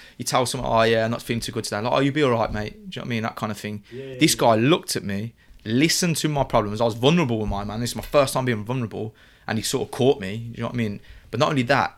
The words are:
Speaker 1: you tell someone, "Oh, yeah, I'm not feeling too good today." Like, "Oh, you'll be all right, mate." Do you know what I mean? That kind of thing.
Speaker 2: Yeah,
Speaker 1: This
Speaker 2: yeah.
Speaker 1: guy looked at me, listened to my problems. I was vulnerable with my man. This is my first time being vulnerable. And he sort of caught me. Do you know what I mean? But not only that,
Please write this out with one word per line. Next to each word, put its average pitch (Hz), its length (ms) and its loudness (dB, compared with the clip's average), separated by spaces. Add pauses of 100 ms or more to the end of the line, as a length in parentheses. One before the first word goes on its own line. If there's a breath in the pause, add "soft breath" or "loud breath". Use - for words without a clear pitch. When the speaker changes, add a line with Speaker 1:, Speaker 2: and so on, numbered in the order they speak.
(180 loud breath)
Speaker 1:
you 117 80 -10
tell 127 220 2
someone, 127 220 -4
"Oh, 113 120 4
yeah, 113 240 4
I'm 117 60 -2
not 117 100 -6
feeling 117 180 -4
too 110 140 -6
good 113 100 -4
today." 104 160 -4
Like, 120 140 0
"Oh, 135 60 4
you'll 139 160 2
be 151 80 2
all 127 80 4
right, 113 200 0
mate." 107 220 -6
Do - 60 -20
you 196 220 -12
know - 20 -10
what - 20 -10
I 123 40 -8
mean? 113 140 -2
That - 140 -6
kind 107 140 -4
of 101 80 -8
thing. 107 320 -10
Speaker 2:
Yeah, 131 280 -12
Speaker 1:
This 156 140 6
Speaker 2:
yeah. - 80 -2
Speaker 1:
guy 120 140 6
looked 147 420 2
at - 60 -4
me, 101 300 -6 (300 soft breath)
listened 151 540 2
to 156 100 -2
my 143 160 0
problems. 107 380 0
I 117 40 4
was 113 100 0
vulnerable 123 440 2
with 104 100 -4
my 101 140 -4
man. 104 160 -8
This 120 120 -4
is - 40 -12
my 104 60 -6
first 139 320 2
time 131 120 -2
being 107 200 -2
vulnerable. 110 500 -6 (320 soft breath)
And 110 100 -2
he 104 60 -2
sort 120 240 -2
of - 40 -18
caught 131 300 4
me. 95 160 -6
Do 117 60 -10 (140)
you 113 40 -10
know 117 60 -6
what - 80 -10
I - 20 -4
mean? 107 240 -4 (280 soft breath)
But 113 100 -4
not 151 100 4
only 135 140 0
that, 120 340 2